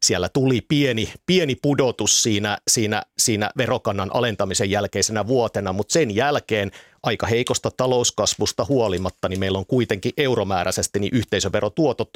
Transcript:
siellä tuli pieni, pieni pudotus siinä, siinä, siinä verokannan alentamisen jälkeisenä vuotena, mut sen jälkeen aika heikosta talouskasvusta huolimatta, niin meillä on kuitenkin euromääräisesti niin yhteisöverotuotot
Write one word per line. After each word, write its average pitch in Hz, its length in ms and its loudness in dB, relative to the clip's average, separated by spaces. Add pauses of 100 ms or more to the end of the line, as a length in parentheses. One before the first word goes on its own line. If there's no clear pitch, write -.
siellä 90 260 0
tuli 131 320 2
pieni, 131 520 0 (120)
pieni 170 300 2
pudotus 127 680 0
siinä, 104 340 0 (100)
siinä, 107 360 0 (140)
siinä 104 400 0
verokannan 110 560 -2
alentamisen 101 580 0
jälkeisenä 101 560 0
vuotena, 107 460 0
mut 101 160 -4
sen 131 260 2
jälkeen 113 560 0 (320)
aika 101 240 -2
heikosta 117 440 0
talouskasvusta 120 1000 0
huolimatta, 95 600 0
niin 92 100 -4
meillä 95 180 0
on 95 80 -4
kuitenkin 113 520 0
euromääräisesti 101 840 0
niin 101 160 -2
yhteisöverotuotot 107 1000 0